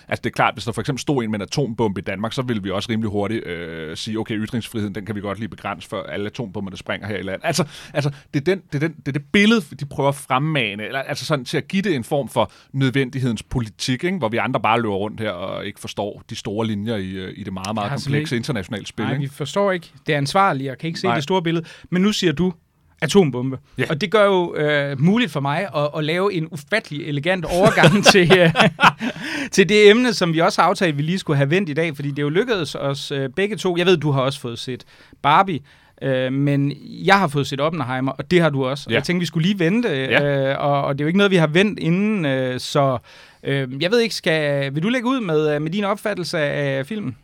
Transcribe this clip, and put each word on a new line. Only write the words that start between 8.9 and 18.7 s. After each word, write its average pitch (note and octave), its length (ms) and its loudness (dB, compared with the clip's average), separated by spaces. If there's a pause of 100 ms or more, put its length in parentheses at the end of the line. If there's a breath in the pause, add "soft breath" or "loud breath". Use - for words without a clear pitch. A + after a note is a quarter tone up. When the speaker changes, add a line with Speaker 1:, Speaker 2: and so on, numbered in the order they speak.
Speaker 1:
det - 80 -10
er C#3 40 -4
det C#3+ 220 -6
billede, G#3+ 280 6 (140)
de D3 100 -8
prøver C#3 240 -2
at C#3 60 -2
fremmane, C3 680 -2
eller, A#2 160 -6
altså, C3+ 260 -8
sådan C3+ 200 -2
til E3+ 120 -4
at C3+ 100 -4
give F#3+ 140 -2
det F#3 140 0
en A#2+ 80 -4
form C#3 260 -2
for - 220 0 (220 soft breath)
nødvendighedens C3 680 0
politik, B2 600 -4
ikke? F#3 140 -2
Hvor A#2+ 120 -2
vi A2+ 80 -2
andre A#2 220 0
bare A2 220 2
løber G#2 140 0
rundt G#2 240 -4
her G#2 120 -2
og F#2+ 340 -8
ikke G#2 140 -12
forstår - 500 -8
de A#2 60 -10
store A2 320 -4
linjer A2 280 -4
i, F#2+ 160 -6
øh, F#2+ 260 -10
i G2+ 60 -10
det F#2+ 100 -8
meget, F#2+ 200 -6
meget G#2+ 120 -2
Speaker 2:
Jeg B2 60 -4
har C3+ 60 -4
Speaker 1:
komplekse G#2+ 60 -6 (260)
Speaker 2:
simpelthen B2 80 -2
Speaker 1:
internationale A2 500 -6